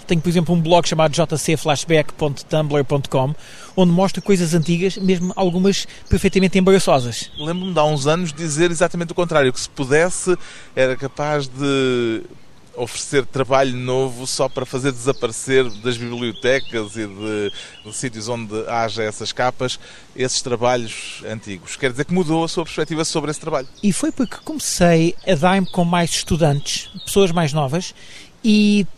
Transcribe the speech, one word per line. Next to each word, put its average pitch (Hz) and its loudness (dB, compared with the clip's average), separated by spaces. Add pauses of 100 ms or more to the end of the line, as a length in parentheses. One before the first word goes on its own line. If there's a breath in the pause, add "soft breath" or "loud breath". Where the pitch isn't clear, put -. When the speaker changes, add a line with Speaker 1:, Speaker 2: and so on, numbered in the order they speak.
Speaker 1:
Tenho, 170 2
por 175 0
exemplo, 170 2
um 175 4
blog 165 4
chamado 160 2
J 160 0
C 160 0
flashback 156 2
ponto 147 -4
tumblr 147 0
ponto 143 -2
com, 135 0 (420 loud breath)
onde 180 6
mostro 180 2
coisas 175 2
antigas, 170 2
mesmo 185 0
algumas 185 2 (220 loud breath)
perfeitamente 190 4
embaraçosas. 180 4
Speaker 2:
Lembro-me 180 -4
de 160 2
há 151 6
uns 151 2
anos 165 2
dizer 160 0
exatamente 170 0
o - -8
contrário, 156 2
que - -4
se - -8
pudesse 160 0 (400 loud breath)
era 131 4
capaz 143 -2
de 127 0 (520)
oferecer 123 -2
trabalho 135 0
novo 127 -4
só 135 -2
para 127 -4
fazer 135 -4
desaparecer 127 0 (140)
das 120 -2
bibliotecas 120 -2
e 110 -6
de, 104 -6 (320 loud breath)
de 107 -16
sítios 110 -6
onde 113 -6 (120)
haja 113 -2
essas 107 -6
capas, 123 -2 (380 loud breath)
esses 127 -2
trabalhos 120 -2
antigos. 104 -10
Quer 131 0
dizer 123 -4
que 175 -2
mudou 160 2
a 165 -2
sua 170 -4
perspectiva 160 -4
sobre 151 -2
esse 151 -6
trabalho? 151 -4 (140)
Speaker 1:
E 202 2
foi 311 0
porque - -4
comecei 175 2 (140)
a 190 4
dar-me 180 2
com - 0
mais 170 0
estudantes, - 0 (160)
pessoas 196 4
mais 165 0
novas, 151 -2 (520 loud breath)
e 208 4 (120)